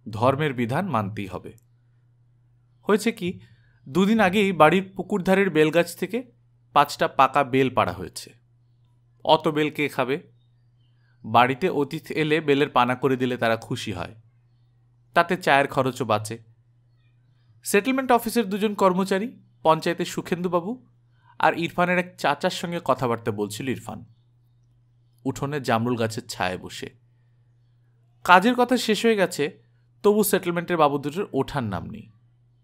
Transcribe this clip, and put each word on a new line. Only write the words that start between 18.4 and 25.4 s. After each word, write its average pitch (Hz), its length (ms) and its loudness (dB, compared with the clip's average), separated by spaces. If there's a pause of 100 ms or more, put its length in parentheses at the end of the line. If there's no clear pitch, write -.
দুজন 208 240 -2
কর্মচারী, 190 580 0 (320)
পঞ্চায়েতের 160 420 2
সুখেন্দুবাবু 180 800 -4 (540)
আর 151 180 2
ইরফানের 175 400 -2
এক 180 200 -4
চাচার 147 320 -2
সঙ্গে 170 340 -6
কথাবার্তা 117 480 -2
বলছিল 104 380 -6
ইরফান, 110 360 -10 (1200)
উঠোনে 139 360 -4